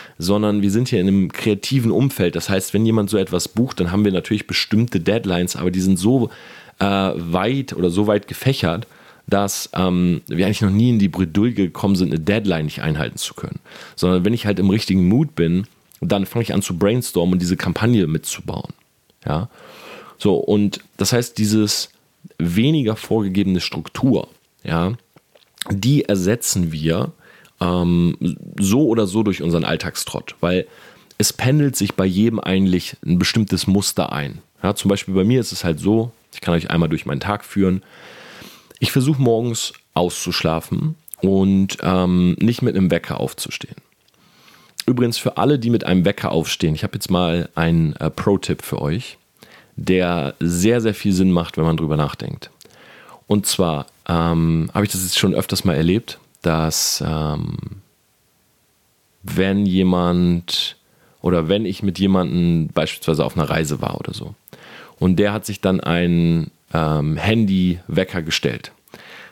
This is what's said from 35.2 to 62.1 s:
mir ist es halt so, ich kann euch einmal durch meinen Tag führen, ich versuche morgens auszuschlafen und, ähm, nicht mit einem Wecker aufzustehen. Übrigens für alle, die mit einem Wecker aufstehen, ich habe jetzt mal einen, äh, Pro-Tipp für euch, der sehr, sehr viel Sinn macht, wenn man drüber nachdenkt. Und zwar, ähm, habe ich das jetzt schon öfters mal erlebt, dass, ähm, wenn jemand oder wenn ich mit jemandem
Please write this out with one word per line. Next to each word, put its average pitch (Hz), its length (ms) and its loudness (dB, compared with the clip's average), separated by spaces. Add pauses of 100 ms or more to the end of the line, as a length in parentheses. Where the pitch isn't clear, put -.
mir 123 160 4
ist 107 120 -4
es - 120 -8
halt 80 160 -2
so, 113 320 0 (220)
ich - 80 -16
kann 87 100 0
euch 82 160 0
einmal 85 220 2
durch 78 160 -4
meinen 69 140 -4
Tag 104 220 -4
führen, 95 400 0 (960)
ich - 100 0
versuche 139 320 2
morgens 117 500 0 (220)
auszuschlafen 87 1040 -2 (260)
und, 95 580 2
ähm, 90 600 2
nicht 117 200 2
mit 120 160 0
einem 92 140 2
Wecker 82 300 -2
aufzustehen. - 560 -8 (1080)
Übrigens 123 320 2
für - 220 -4
alle, 135 200 2
die 117 120 -2
mit 113 140 2
einem 90 200 2
Wecker 98 280 0
aufstehen, 80 420 0
ich - 80 -6
habe - 120 -6
jetzt - 160 -8
mal 85 440 0
einen, 82 420 2
äh, 78 140 -2
Pro-Tipp - 520 -4
für - 200 -6
euch, 80 340 -6 (600)
der 87 640 0
sehr, 90 400 0
sehr 110 120 0
viel 101 200 -2
Sinn 92 180 4
macht, 85 260 0
wenn 80 80 0
man 82 120 2
drüber 78 200 -2
nachdenkt. - 540 -6 (760)
Und 104 200 0
zwar, 82 400 -2 (220)
ähm, 82 680 2
habe 101 100 2
ich - 80 -2
das 92 100 -4
jetzt 92 160 -4
schon 95 160 2
öfters - 300 -4
mal 85 120 2
erlebt, 87 420 0 (240)
dass, 80 640 -2
ähm, 78 500 -4 (1700)
wenn 98 440 0
jemand 90 1120 2 (460)
oder 85 260 2
wenn 104 160 2
ich 95 180 -6
mit 95 160 -2
jemandem 87 760 2